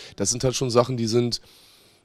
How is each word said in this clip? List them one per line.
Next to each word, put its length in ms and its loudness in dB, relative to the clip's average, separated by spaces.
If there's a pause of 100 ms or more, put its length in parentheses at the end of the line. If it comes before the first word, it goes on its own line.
(160)
Das 160 -2
sind 120 -4
halt 120 0
schon 160 -2
Sachen, 260 4
die 100 -2
sind 340 0 (640)